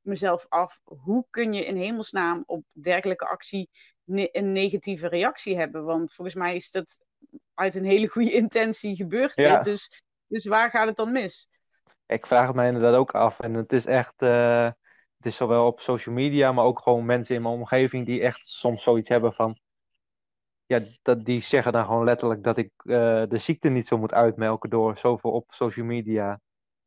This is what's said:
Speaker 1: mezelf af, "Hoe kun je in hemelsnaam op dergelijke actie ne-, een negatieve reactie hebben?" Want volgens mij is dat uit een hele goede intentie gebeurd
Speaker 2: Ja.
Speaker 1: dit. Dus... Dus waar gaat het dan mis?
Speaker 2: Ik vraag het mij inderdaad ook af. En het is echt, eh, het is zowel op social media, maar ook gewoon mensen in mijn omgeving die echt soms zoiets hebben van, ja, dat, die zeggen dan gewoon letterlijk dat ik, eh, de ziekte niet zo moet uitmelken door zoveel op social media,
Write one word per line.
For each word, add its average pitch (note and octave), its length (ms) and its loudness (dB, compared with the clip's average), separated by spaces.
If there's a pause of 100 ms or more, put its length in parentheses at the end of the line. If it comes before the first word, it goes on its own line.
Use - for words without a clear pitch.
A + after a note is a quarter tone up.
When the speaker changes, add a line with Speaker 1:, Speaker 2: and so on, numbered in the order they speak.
Speaker 1:
mezelf F#3 480 -4
af, F3 360 -2
"Hoe F#3 460 -4
kun A3+ 220 -2
je G3+ 120 -4
in F#3+ 120 -6
hemelsnaam F#3 680 -4
op E3 260 -8
dergelijke F3+ 560 -4
actie F3+ 420 -8 (340)
ne-, G3 280 -2
een G3 200 -2
negatieve F#3+ 560 -4
reactie F#3+ 480 -2
hebben?" D#3 280 -6
Want E3 300 -4
volgens F3 220 -12
mij F3+ 200 -4
is - 140 -10
dat - 340 -10 (500)
uit F#3 200 -2
een F#3+ 100 -4
hele G#3 240 4
goede - 240 0
intentie A3 640 0
gebeurd G3+ 400 -2
Speaker 2:
Ja. D3 200 6
Speaker 1:
dit. - 80 2
Dus... - 380 -8 (240)
Dus G#3+ 200 -8
waar A3 240 2
gaat A3+ 160 2
het A3 100 -4
dan A3+ 160 -4
mis? A3+ 360 -4 (580)
Speaker 2:
Ik - 200 -4
vraag B2 200 4
het B2+ 100 -2
mij B2 100 2
inderdaad A#2+ 280 4
ook C3+ 200 2
af. A2 260 2
En A2+ 140 -6
het A2+ 180 -4
is B2+ 140 2
echt, - 360 -2
eh, A#2+ 420 4 (520)
het - 100 -10
is A2 100 -6
zowel A#2 300 2
op A#2+ 140 -2
social A#2+ 340 -4
media, C#3 380 2
maar B2 120 2
ook B2 160 2
gewoon A#2 260 2
mensen B2 280 0
in A#2 80 -4
mijn A#2 120 -2
omgeving B2+ 520 0
die A#2+ 160 -2
echt A#2+ 240 -2
soms - 360 -4
zoiets A#2 260 2
hebben A#2 240 2
van, A2+ 280 -2 (1080)
ja, A#2+ 140 2 (220)
dat, A#2 220 2
die A#2+ 180 0
zeggen B2 300 2
dan A#2 120 2
gewoon A#2 200 0
letterlijk A#2 380 0
dat A2+ 140 0
ik, A2+ 200 -4
eh, A#2 520 2
de A#2 100 -2
ziekte D#3 300 -2
niet B2+ 180 0
zo A#2+ 120 0
moet A2 140 -4
uitmelken A2 580 0
door A2 280 0
zoveel A#2 320 -2
op A#2 220 -4
social A#2 340 -6
media, G#2+ 540 -4 (460)